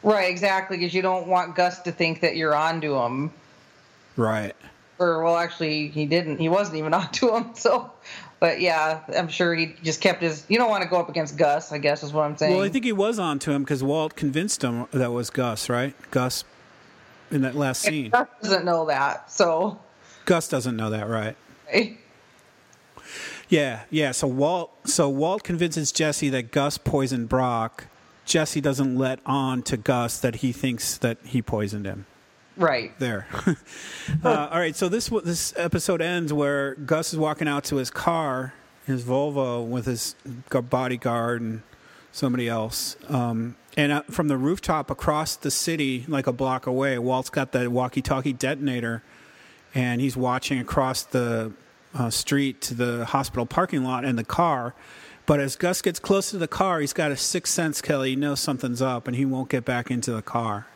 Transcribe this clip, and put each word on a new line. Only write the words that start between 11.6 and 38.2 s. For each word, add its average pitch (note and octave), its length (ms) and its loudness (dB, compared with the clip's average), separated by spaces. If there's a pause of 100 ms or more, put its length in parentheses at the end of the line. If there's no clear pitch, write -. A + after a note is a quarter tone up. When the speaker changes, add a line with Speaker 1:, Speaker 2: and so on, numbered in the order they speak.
Speaker 1:
I D3+ 60 -6
guess D3 240 0
is D3 100 -10
what D#3 120 2
I'm D3 120 -4
saying. D#3 180 2
Speaker 2:
Well, F#3+ 100 2
I G3 40 0
think A#3 160 -2
he A#3+ 80 2
was G#3+ 260 2
onto D#3 340 -2
him C#3 120 0
'cause C3 180 -2
Walt D3+ 340 0
convinced D#3 460 -2
him A#2+ 300 -2
that B2+ 200 2
was A#2+ 180 -4
Gus, A#2+ 380 -2
right? B2+ 260 0 (160)
Gus B2+ 340 0 (840)
in D3 120 0
that C3 140 0
last C3+ 300 0
Speaker 1:
And D#3 60 2
Speaker 2:
scene. C3+ 180 -4
Speaker 1:
Gus B3 180 2 (140)
doesn't F#3+ 240 0
know E3 200 2
that, C#3 460 -2
so. F3 460 2 (480)
Speaker 2:
Gus E3+ 220 2
doesn't B2 280 -2
know A2 140 -2
that, G#2+ 180 -2
right? A2 280 -4 (360)
Speaker 1:
Right. G#3+ 260 2 (1500)
Speaker 2:
Yeah, C3+ 320 2 (100)
yeah. D3 220 2
So D3 140 -2
Walt, D3 440 0 (160)
so D3+ 220 2
Walt D#3 340 0
convinces D#3+ 500 -2
Jesse D3+ 380 0
that B2+ 220 -2
Gus C#3+ 260 2
poisoned B2+ 500 0
Brock. A#2+ 580 0 (380)
Jesse D#3 360 2
doesn't C3+ 360 2
let C3 300 0
on C3 380 2
to - 120 -2
Gus A#2+ 420 0
that A#2+ 180 0
he B2+ 160 0
thinks - 460 -2
that A#2 260 0
he B2 180 -2
poisoned G#2 440 -2
him. G2 200 -10 (500)
Speaker 1:
Right. C3 420 0
Speaker 2:
There. A2+ 280 -4 (180)
<laughs> E3+ 120 2 (640)
Uh, D3 300 2
all E3 60 2
right, D#3+ 180 0
so F#3 120 0
this A3+ 180 -2
w-, G#3+ 180 -2
this E3+ 320 -2
episode E3+ 460 0
ends E3+ 300 0
where C#3+ 420 2
Gus D3+ 400 -2
is D#3+ 40 -2
walking D3+ 300 0
out C#3+ 160 -2
to D3 120 -2
his B2+ 140 -2
car, C3+ 640 -2 (340)